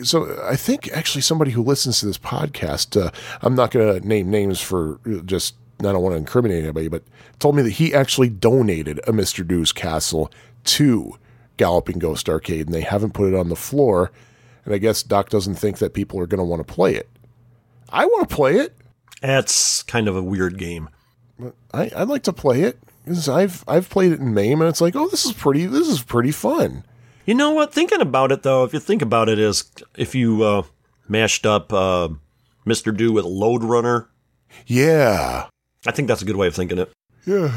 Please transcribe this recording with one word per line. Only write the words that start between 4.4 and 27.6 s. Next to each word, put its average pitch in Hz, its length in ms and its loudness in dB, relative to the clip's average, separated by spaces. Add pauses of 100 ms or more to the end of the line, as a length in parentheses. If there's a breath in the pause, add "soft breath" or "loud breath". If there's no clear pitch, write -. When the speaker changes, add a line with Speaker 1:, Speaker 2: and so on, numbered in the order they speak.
Speaker 1:
for, 82 460 -4
uh, 104 180 -4
just, 92 300 -4 (260)
I - 40 -6
don't 98 180 2
wanna 90 140 0
incriminate 87 480 0
anybody, 78 240 -4
but 82 160 -8 (340 soft breath)
told 143 160 4
me 143 80 4
that 113 120 2
he 156 200 0
actually 131 340 4
donated 95 800 2
a 113 60 0
Mister 95 320 -2
Doo's 82 280 0
Castle 80 580 -2 (340 soft breath)
to 110 500 2 (420 soft breath)
Galloping 87 440 0
Ghost 80 280 -4
Arcade, 80 380 -4
and 82 80 -4
they 82 80 -2
haven't 101 320 -2
put 95 180 0
it 92 40 0
on 87 120 0
the 85 80 -4
floor. 110 540 0 (540 soft breath)
And 104 100 -2
I 98 40 0
guess 107 260 0
Doc 101 260 0
doesn't 98 240 -2
think 104 240 -4
that 92 160 -2
people 98 260 -6
are 87 60 -4
gonna 95 180 -2
wanna 85 200 -4
play - 300 0
it. - 140 -8 (800)
I 220 180 0
wanna 427 200 2
play 143 300 0
it. 294 180 -2 (480)
Speaker 2:
That's - 600 0
kind 110 240 -2
of 92 80 -2
a 95 60 -4
weird 92 360 -2
game. 85 300 -10 (840)
Speaker 1:
I, 139 240 -4
I'd 208 120 -2
like 285 160 -4
to - 80 0
play 135 300 2
it, 226 160 0 (280)
'cause 160 220 -4
I've, 180 400 0
I've 175 200 2
played 190 240 2
it 143 80 -2
in 120 140 -2
mame, 113 260 2
and 160 80 4
it's 160 120 -2
like, 175 160 2
"Oh, 311 120 0
this 392 160 -2
is 247 80 -4
pretty, 151 340 0
this 285 220 0
is 151 140 0
pretty 120 300 0
fun." 151 520 -2 (400 soft breath)
Speaker 2:
You 220 100 2
know 294 160 2
what? 302 220 0